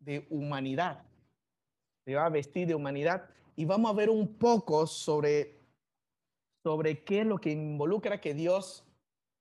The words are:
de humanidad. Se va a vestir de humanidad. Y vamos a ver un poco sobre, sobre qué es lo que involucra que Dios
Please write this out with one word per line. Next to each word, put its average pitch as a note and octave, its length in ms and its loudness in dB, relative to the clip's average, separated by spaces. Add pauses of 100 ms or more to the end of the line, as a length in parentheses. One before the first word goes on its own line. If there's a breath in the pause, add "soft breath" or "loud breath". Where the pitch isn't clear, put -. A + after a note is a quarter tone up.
de C#3+ 300 -8
humanidad. C#3+ 760 -4 (1000)
Se C3 100 -4
va D3 120 2
a E3+ 40 2
vestir D#3 360 -2
de E3 80 0
humanidad. D3 540 -2 (260 soft breath)
Y D#3 120 -2
vamos G#3+ 240 4
a G#3 40 0
ver G#3 140 2
un A3 300 2
poco F#3 480 4
sobre, D3 720 0 (1000)
sobre D#3 420 -2
qué G3+ 160 2
es A3 60 2
lo G#3 120 0
que D#3+ 120 -2
involucra D3+ 680 -2
que D3 140 -4
Dios F3+ 520 -2 (540)